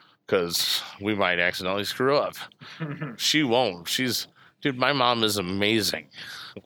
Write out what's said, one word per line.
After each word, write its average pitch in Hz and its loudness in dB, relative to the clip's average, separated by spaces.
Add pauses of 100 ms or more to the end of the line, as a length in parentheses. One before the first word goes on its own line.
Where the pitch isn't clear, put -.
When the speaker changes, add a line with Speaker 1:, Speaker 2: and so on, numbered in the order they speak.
(260)
Speaker 1:
'cause 87 2 (200)
we 104 0
might 90 2
accidentally 92 0
screw 131 0
up. 107 0 (460)
Speaker 2:
<laughs> 143 -8
Speaker 1:
She - 2
won't. 113 2
She's, 127 -2 (360)
dude, 135 0
my 127 2
mom 123 2
is 104 2
amazing. 98 0 (600)